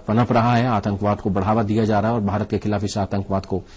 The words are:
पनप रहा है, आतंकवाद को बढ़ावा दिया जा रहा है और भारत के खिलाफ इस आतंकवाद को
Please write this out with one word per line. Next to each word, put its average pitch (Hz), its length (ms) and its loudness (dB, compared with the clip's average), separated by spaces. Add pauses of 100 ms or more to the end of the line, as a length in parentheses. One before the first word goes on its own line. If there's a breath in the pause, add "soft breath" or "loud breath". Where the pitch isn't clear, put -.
पनप 110 240 2
रहा 117 240 4
है, 120 120 2
आतंकवाद 104 540 0
को 110 80 -2
बढ़ावा 101 340 2
दिया 107 220 0
जा 107 140 2
रहा 110 120 0
है 117 40 0
और 110 80 -2
भारत 101 260 -2
के 107 80 0
खिलाफ 104 260 -2
इस 104 140 -4
आतंकवाद 98 480 -2
को 92 180 -4 (140 loud breath)